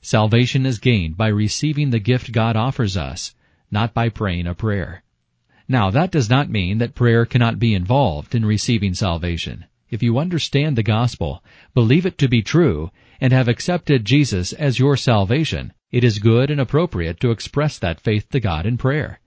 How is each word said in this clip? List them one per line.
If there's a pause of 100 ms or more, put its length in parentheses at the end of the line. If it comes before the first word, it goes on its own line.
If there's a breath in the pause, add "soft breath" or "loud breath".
Salvation
is
gained
by
receiving
the
gift
God
offers
us, (360)
not
by
praying
a
prayer. (640 soft breath)
Now,
that
does
not
mean
that
prayer
cannot
be
involved
in
receiving
salvation. (240)
If
you
understand
the
gospel, (300 soft breath)
believe
it
to
be
true, (280 soft breath)
and
have
accepted
Jesus
as
your
salvation, (180)
it
is
good
and
appropriate
to
express
that
faith
to
God
in
prayer.